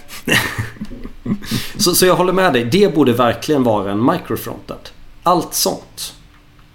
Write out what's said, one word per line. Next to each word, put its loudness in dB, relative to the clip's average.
<laughs> -6
så, 0
så 4
jag 6
håller 2
med 2
dig, 0
det 4
borde 4
verkligen 2
vara 0
en 0
microfrontend. -8
Allt 0
sånt. -6